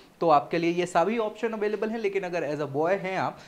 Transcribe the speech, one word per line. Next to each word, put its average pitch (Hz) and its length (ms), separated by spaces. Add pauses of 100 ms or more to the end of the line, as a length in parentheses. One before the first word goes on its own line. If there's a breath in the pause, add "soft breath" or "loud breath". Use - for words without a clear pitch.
(220 loud breath)
तो 170 100
आपके 147 260
लिए 170 140
ये 175 160
सभी 185 320
ऑप्शन 220 340
अवेलेबल 214 360
हैं, 233 100
लेकिन 196 240
अगर 170 260
as 151 120
a 139 120
boy 156 240
हैं 185 220
आप 135 280